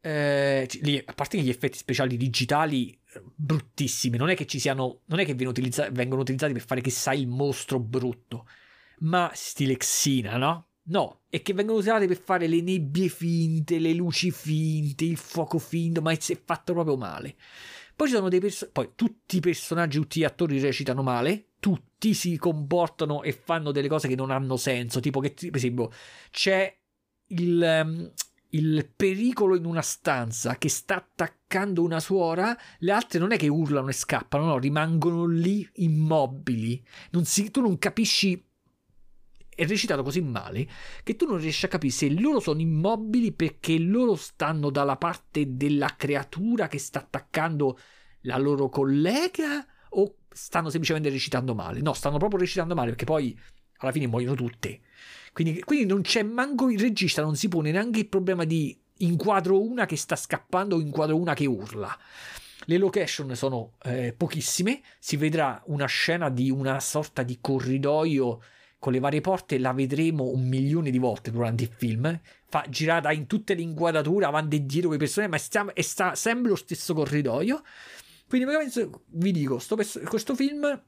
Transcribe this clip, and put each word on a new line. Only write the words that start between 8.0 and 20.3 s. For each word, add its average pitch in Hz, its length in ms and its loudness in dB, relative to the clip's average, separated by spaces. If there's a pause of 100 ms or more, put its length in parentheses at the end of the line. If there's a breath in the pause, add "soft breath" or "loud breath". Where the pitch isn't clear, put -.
ma 170 360 0
stile 135 420 -2
Xena, 120 600 0
no? 160 320 0 (180)
No, 165 440 -2
è - 100 -2
che 202 140 -2
vengono 220 240 2
usate 208 280 4
per 180 120 2
fare 175 280 0
le 165 140 4
nebbie 175 480 0
finte, 165 680 0
le 160 160 2
luci 175 360 0
finte, 156 760 -2
il 165 120 0
fuoco 165 420 -4
finto, 165 440 -2
ma 160 100 2
è, 160 60 0
è - 260 -4
fatto 175 300 -2
proprio 160 220 2
male. 85 400 -10 (600 loud breath)
Poi 302 120 2
ci 254 60 2
sono 190 140 2
dei 180 120 4
perso-, 196 300 -4
poi 127 260 -2
tutti - 400 -2
i 175 40 4
personaggi, 165 580 0
tutti 156 220 -2
gli 156 40 4
attori 147 340 0